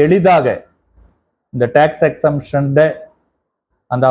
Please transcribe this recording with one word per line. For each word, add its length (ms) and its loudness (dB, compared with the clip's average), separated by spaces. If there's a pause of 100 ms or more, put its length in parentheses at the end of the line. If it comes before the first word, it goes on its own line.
எளிதாக 440 2 (1080)
இந்த 200 -2
டாக்ஸ் 360 0
எக்ஸம்ப்ஷன் 600 -4 (1200)
அந்த 200 -2